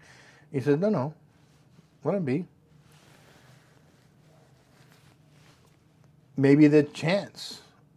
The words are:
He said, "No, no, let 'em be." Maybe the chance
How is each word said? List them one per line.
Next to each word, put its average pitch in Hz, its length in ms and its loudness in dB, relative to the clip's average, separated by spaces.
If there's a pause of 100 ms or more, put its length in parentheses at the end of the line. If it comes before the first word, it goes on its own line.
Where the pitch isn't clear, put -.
(520)
He 143 80 -6
said, 143 200 -2
"No, 202 80 -4
no, 156 260 -6 (880)
let 165 100 -6
'em 190 100 -6
be." 143 220 -6 (4000)
Maybe 143 320 6
the 151 140 4
chance - 800 -8 (340)